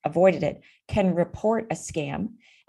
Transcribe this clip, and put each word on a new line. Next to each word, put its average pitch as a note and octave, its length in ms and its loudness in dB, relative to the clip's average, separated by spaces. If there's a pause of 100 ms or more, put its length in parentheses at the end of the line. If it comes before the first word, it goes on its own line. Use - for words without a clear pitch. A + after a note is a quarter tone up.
avoided E3+ 380 4
it, - 200 -4 (260)
can F#3+ 260 2
report G#3+ 560 -2
a E3 40 -2
scam. D#3 560 -6 (380)